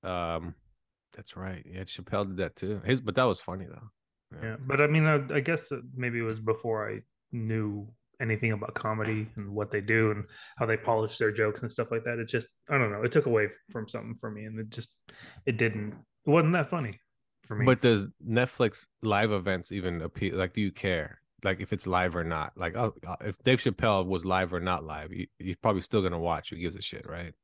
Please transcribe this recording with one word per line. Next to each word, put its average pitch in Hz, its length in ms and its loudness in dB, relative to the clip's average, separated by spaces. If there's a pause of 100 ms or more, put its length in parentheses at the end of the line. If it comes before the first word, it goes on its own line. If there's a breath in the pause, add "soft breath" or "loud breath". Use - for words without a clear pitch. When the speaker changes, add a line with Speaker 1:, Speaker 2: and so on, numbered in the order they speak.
Speaker 1:
Um, 85 520 -2 (580)
that's - 220 -18
right. 92 300 -8
Yeah, 92 180 -10
Chappelle 101 440 -4
did 95 100 -6
that 92 180 -2
too. 98 300 -4
His, 127 160 4
but 104 140 -2
that 131 80 4
was 110 180 2
funny 92 240 -8
though. - 260 -16 (420)
Yeah. - 100 -10
Speaker 2:
Yeah, 110 160 -6
but 139 220 -2
I 147 60 6
mean, 156 180 6
I, 156 100 8 (180)
I 147 80 4
guess 160 300 -2
it, - 120 -6 (120)
maybe 120 240 -2
it 117 40 0
was 110 160 -2
before 110 500 0
I 107 120 -6 (320)
knew 110 540 -2 (340)
anything 113 300 2
about 104 240 -4
comedy 110 600 -2
and 101 180 -8
what 104 180 -4
they 104 100 0
do 110 300 4
and 104 140 -4 (320 loud breath)
how 123 80 0
they 110 120 2
polish 110 400 0
their 110 140 2
jokes 107 300 0
and 120 100 -6
stuff - 200 -4
like 113 140 -2
that. 120 140 -2
It 113 100 -6
just, 117 180 -2 (220)
I 143 80 2
don't 117 140 4
know. 104 120 -2
It 123 80 2
took 151 140 4
away 107 240 4 (220)
from 110 180 -8
something 113 260 -8
for 113 160 -10
me, 107 140 -10
and 110 140 -10
it 110 100 -8
just, - 420 -12 (340 loud breath)
it 120 120 2
didn't, 107 360 0 (320)
it - 40 0
wasn't 160 240 6
that 165 160 2
funny 127 300 -4 (460)
for 113 100 -8
me. 120 100 2
Speaker 1:
But 127 160 6
does 110 260 6 (180)
Netflix 117 600 2 (140)
live 107 300 4
events 92 400 0
even 90 300 -2
appeal? 85 360 -4
Like, 92 160 0
do 107 80 -2
you 98 100 0
care? 87 480 -2 (240)
Like, 95 160 0
if 101 140 -4
it's 98 140 -4
live 90 280 2
or 87 80 -2
not? 80 320 -2
Like, 85 220 -4
oh, 110 160 0 (120)
uh, 85 160 -8
if 104 180 -6
Dave 127 200 4
Chappelle 101 460 2
was 90 180 -2
live 92 300 2
or 87 80 0
not 87 240 0
live, 78 260 -8
you, 92 140 -8 (140)
you're 92 220 -4
probably 98 200 2
still 104 220 2
gonna 87 160 0
watch. 82 320 -2
Who - 60 -10
gives 85 180 -4
a 95 60 -10
shit, - 280 -8
right? 85 240 -10 (100)